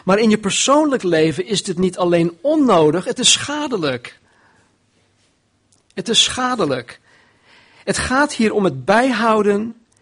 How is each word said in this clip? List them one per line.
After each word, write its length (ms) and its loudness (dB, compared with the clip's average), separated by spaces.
Maar 140 2
in 100 2
je 80 2
persoonlijk 680 0
leven 420 0
is 180 -4
dit 140 -6
niet 200 0
alleen 440 0
onnodig, 640 2
het 140 -6
is 120 2
schadelijk. 880 -4
Het 160 -10
is 140 4
schadelijk. 760 -4
Het 140 -4
gaat 360 0
hier 200 0
om 100 0
het 220 -2
bijhouden 880 0